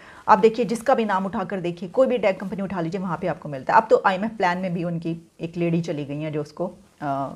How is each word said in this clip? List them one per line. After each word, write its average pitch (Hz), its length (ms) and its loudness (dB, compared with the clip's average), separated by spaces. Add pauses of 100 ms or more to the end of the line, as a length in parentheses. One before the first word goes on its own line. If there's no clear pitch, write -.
(280)
आप 220 100 8
देखिए, 220 260 4
जिसका 226 300 2
भी 233 100 2
नाम 190 220 0
उठाकर 190 340 -4
देखिए, 175 280 -6
कोई 262 180 4
भी 247 120 0
tag 190 220 0
company 196 220 -6
उठा 190 180 -4
लीजिए, 165 200 -4
वहाँ 180 180 -4
पे 190 80 -6
आपको 156 220 -4
मिलता 139 260 -2
है। 214 60 10
अब 220 100 -4
तो 247 160 6
IMF 196 260 0
plan 180 260 0
में 185 160 -4
भी 165 100 -2
उनकी 165 320 -4 (240)
एक 165 160 -8
lady 170 240 2
चली 160 240 -4
गई 143 160 -6
है 156 120 -6
जो 151 80 -4
उसको, 151 260 -6
अ, 185 60 -10 (640)